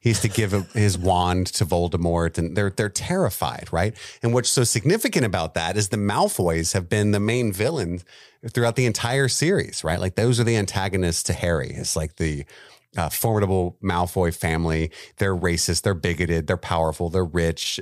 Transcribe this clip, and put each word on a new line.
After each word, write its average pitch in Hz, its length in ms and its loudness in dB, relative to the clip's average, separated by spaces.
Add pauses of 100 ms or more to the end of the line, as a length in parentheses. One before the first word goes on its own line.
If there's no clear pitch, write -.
He - 80 2
has 110 140 4
to 117 60 2
give 104 240 0
a, 101 100 0 (140)
his 104 220 4
wand 90 500 2
to - 160 -2
Voldemort, 85 720 0
and 82 180 -2
they're, 101 140 2
they're 107 180 -2
terrified, 101 840 -2
right? 92 240 0 (240)
And 117 140 2
what's 123 140 2
so 127 160 2
significant 180 600 2
about 87 300 -2
that 85 220 -2
is 104 140 0
the 120 60 -2
Malfoys 101 760 0
have 90 160 -2
been 104 240 2
the 101 80 2
main 113 320 0
villain 95 480 -2 (520)
throughout 117 220 2
the 127 120 2
entire 123 420 0
series, - 560 0
right? 82 160 0
Like, 90 160 -2
those 117 240 4
are 120 40 2
the 117 120 2
antagonists 95 680 0
to - 80 0
Harry. 82 380 -2
It's - 240 -6
like 78 220 -4
the, 76 280 -2 (520)
uh, 82 120 -2
formidable 95 760 0
Malfoy 90 520 0
family. 82 560 0 (260)
They're 98 200 0
racist, 87 460 0
they're 101 120 0
bigoted, 82 520 -2
they're 92 100 0
powerful, 82 520 -2
they're 92 160 0
rich, 82 580 -2